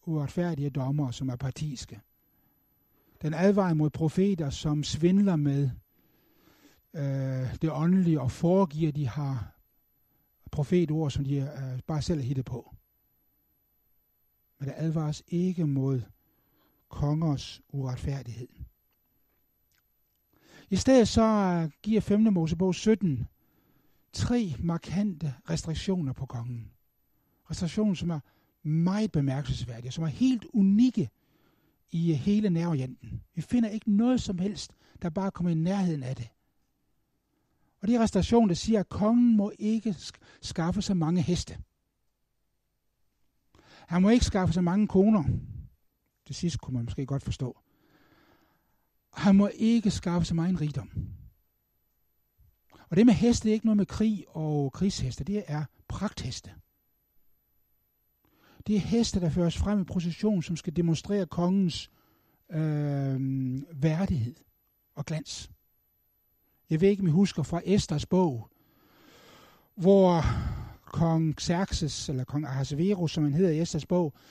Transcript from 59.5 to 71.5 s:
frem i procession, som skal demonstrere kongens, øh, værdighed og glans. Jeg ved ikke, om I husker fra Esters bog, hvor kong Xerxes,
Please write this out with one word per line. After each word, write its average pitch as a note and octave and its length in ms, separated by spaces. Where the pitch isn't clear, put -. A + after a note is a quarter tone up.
frem G3+ 220
i F3+ 40
procession, F3 580
som E3+ 140
skal D#3 200
demonstrere F3 500
kongens, F3+ 640
øh, C#3 1300
værdighed D#3+ 520
og - 120
glans. - 440
Jeg D#3+ 100
ved F#3+ 80
ikke, G3+ 120
om F#3+ 60
I E3 40
husker F3 320
fra E3+ 220
Esters F3 420
bog, D#3+ 420
hvor F#3 480
kong D#3+ 560
Xerxes, F3 680